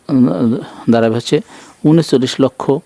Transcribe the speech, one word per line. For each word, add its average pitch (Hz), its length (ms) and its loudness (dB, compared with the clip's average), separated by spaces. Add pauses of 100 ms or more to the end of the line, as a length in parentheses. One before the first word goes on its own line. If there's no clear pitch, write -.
উম, 127 480 0 (320)
দাঁড়াবে 113 260 2
হচ্ছে 131 260 -2 (440)
ঊনচল্লিশ 151 540 0
লক্ষ 135 320 -2 (140)